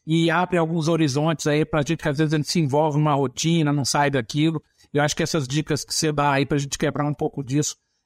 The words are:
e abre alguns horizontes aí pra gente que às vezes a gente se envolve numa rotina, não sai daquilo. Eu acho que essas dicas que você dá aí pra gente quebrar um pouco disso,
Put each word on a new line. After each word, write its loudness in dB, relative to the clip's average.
e 2
abre 0
alguns 0
horizontes 0
aí 2
pra -2
gente -2
que -4
às -2
vezes 2
a 2
gente -2
se 2
envolve 2
numa 2
rotina, 0
não 0
sai 2
daquilo. 0
Eu 2
acho 0
que -2
essas -2
dicas -2
que -8
você 0
dá 2
aí 2
pra 0
gente -4
quebrar -2
um -2
pouco -4
disso, -2